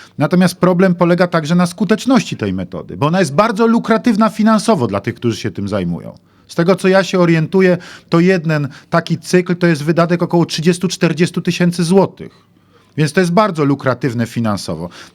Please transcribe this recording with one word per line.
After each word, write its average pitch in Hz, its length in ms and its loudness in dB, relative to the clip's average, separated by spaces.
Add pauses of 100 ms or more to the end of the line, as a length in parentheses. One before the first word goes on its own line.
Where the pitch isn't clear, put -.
(180)
Natomiast 175 380 2
problem 180 400 2
polega 175 320 2
także 165 280 -2
na 180 100 2
skuteczności 214 720 -2
tej 98 160 -4
metody, 87 440 -10
bo 135 100 0
ona 175 120 0
jest 147 140 -2
bardzo 220 340 2
lukratywna 226 640 2
finansowo 214 580 2
dla 101 120 -2
tych, 113 160 -4
którzy 113 220 -2
się 107 140 -6
tym 101 160 -8
zajmują. 87 500 -6 (300)
Z - 80 -20
tego, 170 200 2
co - 120 -2
ja 190 160 4
się 185 160 -2
orientuję, 175 580 2 (320)
to 170 100 4
jeden 165 480 2 (220)
taki 165 280 -2
cykl 180 380 0
to 175 120 0
jest 151 160 0
wydatek 165 400 0
około 170 220 2
trzydziestu, 175 420 -2
czterdziestu 170 540 -2
tysięcy 175 420 -2
złotych. - 720 -2 (420)
Więc 147 160 0
to 190 60 2
jest 175 140 0
bardzo 180 320 2
lukratywne 131 600 -2
finansowo. 98 640 -6 (260)